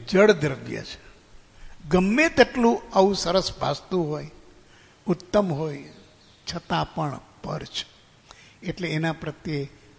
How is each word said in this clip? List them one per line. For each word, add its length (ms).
જળ 300
દ્રવ્ય 480
છે. 160
ગમે 400
તેટલું 600
આવું 260
સરસ 380
ભાસતું 540
હોય, 220
ઉત્તમ 460
હોય, 400
છતાં 460
પણ 300
પર 260
છે. 220
એટલે 260
એના 240
પ્રત્યે 580